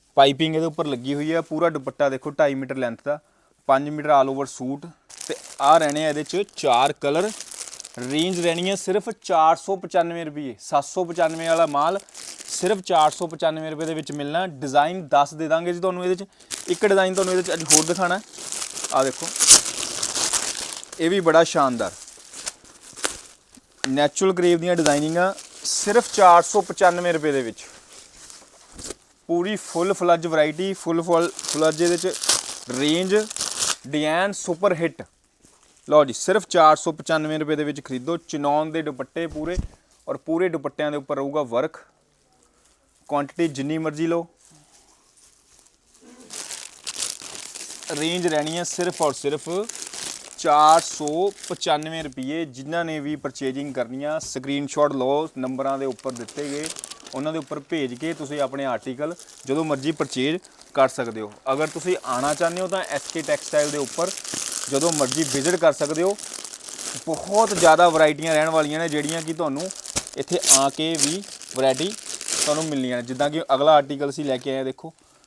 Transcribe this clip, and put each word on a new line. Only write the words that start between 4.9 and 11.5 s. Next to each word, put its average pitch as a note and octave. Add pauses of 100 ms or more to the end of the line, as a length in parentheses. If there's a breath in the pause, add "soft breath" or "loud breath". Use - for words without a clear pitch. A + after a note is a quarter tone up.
ਤੇ - (260)
ਆਹ D3
ਰਹਿਣੇ D3+
ਆ D#3
ਇਹਦੇ D3+
'ਚ F#3 (120)
ਚਾਰ C3+
ਕਲਰ। D#3 (720)
ਰੇਂਜ D#3
ਰਹਿਣੀ E3+
ਹੈ G3+
ਸਿਰਫ F#3+ (140)
ਚਾਰ E3
ਸੌ G3
ਪਚਾਨਵੇਂ E3+
ਰੁਪਏ। D3
ਸੱਤ C#3+
ਸੌ F#3
ਪਚਾਨਵੇਂ E3
ਵਾਲਾ E3